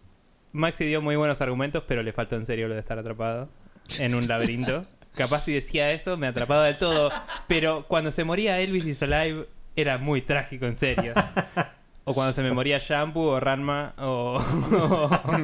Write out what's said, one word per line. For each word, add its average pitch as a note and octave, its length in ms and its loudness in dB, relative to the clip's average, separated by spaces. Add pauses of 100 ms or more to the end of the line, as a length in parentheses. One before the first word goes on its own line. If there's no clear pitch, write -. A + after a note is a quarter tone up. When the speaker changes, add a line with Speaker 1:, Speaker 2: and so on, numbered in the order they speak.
(520)
Speaker 1:
Maxi D#3+ 320 0
dio D3+ 180 0
muy D3 140 2
buenos D3+ 240 2
argumentos, C#3 480 -2
pero A#2+ 160 0
le A2 80 -4
faltó A#2 240 -4
en A2 100 -6
serio A2+ 220 -2
lo A2 60 -4
de G#2+ 60 -6
estar A2+ 180 -6
atrapado A2+ 500 -6 (500)
en B2 160 2
un A#2+ 140 0
laberinto. A#2+ 560 0 (160)
Speaker 2:
<laughs> - 160 -20
Speaker 1:
Capaz C3+ 280 0
si D3+ 100 0
decía D3 380 0
eso, F3 240 -4
me C#3 120 -2
atrapaba B2+ 380 4
del C#3+ 120 2
todo. D#3 320 4 (380)
Pero D#3+ 400 2
cuando D#3 240 2
se E3+ 100 0
moría F#3 380 0
Elvis F#3+ 260 0
is D3 160 -2
Alive, D#3 440 0 (280)
era C#3+ 240 0
muy C#3 240 0
trágico, C3+ 440 -2
en A#2+ 100 -2
serio. B2+ 360 0 (920)
O C3+ 100 -2
cuando C3 180 2
se C3+ 100 -2
me C3 100 2
moría C3+ 260 2
Shampoo D#3 460 0
o C3+ 160 4
Ranma, C#3+ 580 0
o, B2 380 -2
<laughs> C#3 360 0
o, D#3+ 380 4 (340)